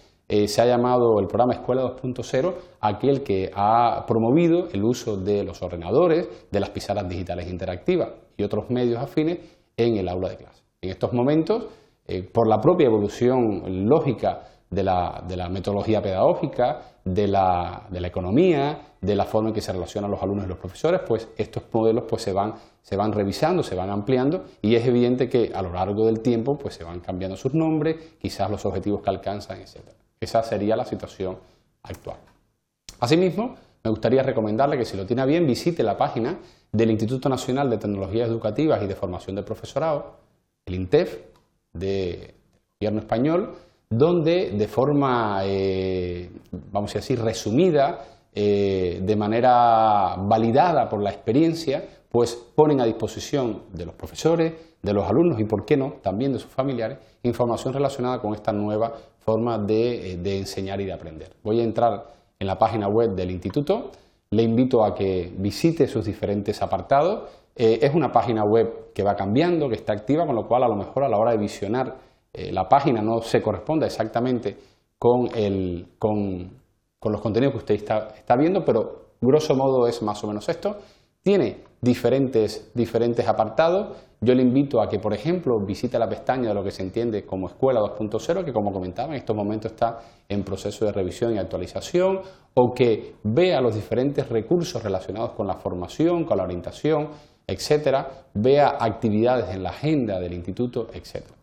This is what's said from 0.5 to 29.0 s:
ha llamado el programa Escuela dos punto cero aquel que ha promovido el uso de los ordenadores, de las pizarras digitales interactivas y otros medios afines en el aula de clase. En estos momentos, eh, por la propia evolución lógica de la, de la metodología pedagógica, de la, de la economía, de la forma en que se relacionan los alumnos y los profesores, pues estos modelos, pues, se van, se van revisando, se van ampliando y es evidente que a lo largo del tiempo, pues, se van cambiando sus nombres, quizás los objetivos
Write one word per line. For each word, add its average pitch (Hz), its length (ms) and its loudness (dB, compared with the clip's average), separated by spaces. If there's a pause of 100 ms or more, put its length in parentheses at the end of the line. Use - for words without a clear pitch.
ha 120 60 6
llamado 120 520 4
el 98 100 0
programa 117 260 2
Escuela 127 260 -2
dos 123 180 -4
punto 123 240 -6
cero 156 320 -2 (280)
aquel 123 400 2
que 95 320 0
ha 113 520 2
promovido 160 640 4
el 101 140 -2
uso 117 320 0
de 101 280 0
los 90 180 -10
ordenadores, 110 680 2 (220)
de 101 100 0
las 95 80 -2
pizarras 101 400 -6
digitales 87 400 -8
interactivas 92 640 -2 (260)
y 202 60 -4
otros 208 260 -4
medios 120 340 0
afines 156 360 -2 (400)
en 117 180 4
el 90 140 -2
aula 92 180 -2
de - 80 -12
clase. - 260 -20 (200)
En 92 80 -6
estos 104 240 -4
momentos, 160 500 0 (420)
eh, 92 160 -6
por 113 240 2
la 107 120 4
propia 151 300 4
evolución 104 1000 0
lógica 113 540 0 (260)
de 95 160 -2
la, 90 420 -2
de 90 120 -8
la 87 100 -6
metodología 101 540 0
pedagógica, 127 800 0 (200)
de 95 240 0
la, 92 640 0
de 87 80 -8
la 87 100 -6
economía, 139 680 0 (220)
de 101 160 0
la 98 80 2
forma 110 240 0
en 104 60 -2
que 104 80 -4
se - 100 -6
relacionan 101 380 -6
los 95 120 -4
alumnos 98 220 -2
y 90 40 -8
los 90 100 -10
profesores, 165 500 -2
pues 110 180 0 (120)
estos - 340 -6
modelos, 113 340 2
pues, 110 160 -4
se 98 120 -4
van, 101 180 0 (300)
se - 140 -6
van 104 140 0
revisando, 107 520 0
se - 120 -6
van 92 140 -4
ampliando 127 560 0 (160)
y 107 140 4
es 117 120 4
evidente 123 400 4
que 120 260 2
a 98 100 -6
lo 90 100 -6
largo 101 320 0
del 110 160 2
tiempo, 120 380 0
pues, - 160 -10
se 85 100 -16
van 85 160 -12
cambiando 95 360 -8
sus 131 180 -4
nombres, 160 420 0 (240)
quizás 98 300 -4
los 101 160 -6
objetivos 101 360 -2